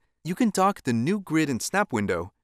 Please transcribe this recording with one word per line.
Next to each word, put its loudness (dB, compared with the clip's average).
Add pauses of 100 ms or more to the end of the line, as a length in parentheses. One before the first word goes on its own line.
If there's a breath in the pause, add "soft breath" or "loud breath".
(220)
you -4
can 2
dock 0
the -2
new 0
grid 0
and -2
snap -2
window -2 (120)